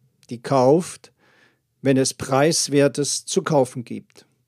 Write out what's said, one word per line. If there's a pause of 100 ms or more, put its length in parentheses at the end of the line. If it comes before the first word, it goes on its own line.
(280)
die
kauft, (680)
wenn
es
Preiswertes
zu
kaufen
gibt. (220)